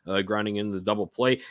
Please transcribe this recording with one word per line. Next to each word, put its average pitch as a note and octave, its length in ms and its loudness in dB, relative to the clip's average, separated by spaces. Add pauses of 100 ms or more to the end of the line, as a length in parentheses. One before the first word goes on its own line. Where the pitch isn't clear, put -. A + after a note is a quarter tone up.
uh, G2 140 2
grounding G#2 340 0
in G#2 160 -2
the F#2+ 100 -4
double G#2 240 0
play. B2+ 460 2